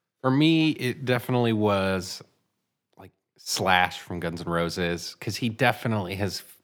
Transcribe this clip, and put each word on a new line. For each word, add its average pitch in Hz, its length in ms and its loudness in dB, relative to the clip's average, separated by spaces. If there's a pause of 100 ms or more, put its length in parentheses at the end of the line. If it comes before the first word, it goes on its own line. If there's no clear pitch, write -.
(200)
For 131 100 2
me, 160 400 4
it 127 340 -4
definitely 123 480 2
was, 95 680 0 (760)
like, 95 140 -20 (260)
Slash 90 600 0
from 87 200 -8
Guns 85 220 -4
N' 82 100 -8
Roses, 85 680 -2
'cause 107 160 -6
he 120 120 -2
definitely 110 680 -2
has, 95 260 -4 (220)